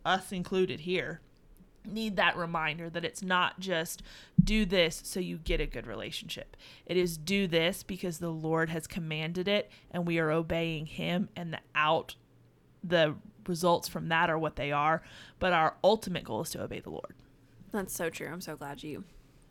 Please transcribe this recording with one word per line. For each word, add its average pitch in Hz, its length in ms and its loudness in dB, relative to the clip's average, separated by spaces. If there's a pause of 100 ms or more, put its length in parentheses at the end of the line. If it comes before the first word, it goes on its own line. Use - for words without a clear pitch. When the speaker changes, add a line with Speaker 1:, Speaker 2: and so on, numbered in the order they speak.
Speaker 1:
us 190 280 0
included 185 480 0
here, 165 400 -2 (640)
need 220 320 -4
that 180 200 4
reminder 165 540 -2
that 170 140 -4
it's - 180 -6
not 185 380 0
just 170 420 -2 (400)
do 214 240 4
this 175 380 2
so - 160 -6
you 175 180 -4
get 165 220 -2
a 147 60 -2
good 120 200 -8
relationship. - 680 -10 (300)
It 180 140 0
is 175 180 2
do 190 300 2
this 165 360 2
because 180 360 -6
the 175 120 -4
Lord 160 380 2
has 165 180 -4
commanded 165 600 -4
it, 202 220 2 (200)
and 175 160 -2
we 170 120 2
are 156 120 4
obeying 165 560 0
him, 175 480 -2
and 165 180 -8
the - 80 -8 (140)
out-, 151 420 2 (680)
the 165 300 4 (320)
results 175 420 2
from 160 200 -6
that 165 200 4
are 160 100 2
what 156 180 -2
they 143 160 -4
are. 156 300 2 (360)
But 185 160 4
our 160 280 4
ultimate 196 420 4
goal 113 180 -4
is - 80 -6
to - 120 -6
obey 107 180 -8
the - 100 -12
Lord. - 240 -10 (580)
Speaker 2:
That's 190 220 -4
so 165 160 -2
true. 147 200 -8
I'm 175 120 -8
so 156 140 -10
glad 143 260 -10
you 151 220 -8 (460)